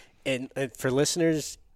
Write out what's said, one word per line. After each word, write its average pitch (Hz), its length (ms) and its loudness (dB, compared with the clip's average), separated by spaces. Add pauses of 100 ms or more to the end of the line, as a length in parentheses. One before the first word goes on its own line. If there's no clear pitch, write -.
(240)
and, 131 320 -4
and 135 180 -4
for 131 160 -2
listeners, 151 680 2 (180)